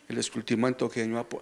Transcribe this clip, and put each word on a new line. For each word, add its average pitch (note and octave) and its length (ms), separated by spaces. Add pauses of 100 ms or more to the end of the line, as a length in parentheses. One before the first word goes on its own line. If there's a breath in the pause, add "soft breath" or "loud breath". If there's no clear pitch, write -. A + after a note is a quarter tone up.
el A#2 100
escultismo A#2 480
antioqueño A#2 520
ha A#2+ 80
po-, - 160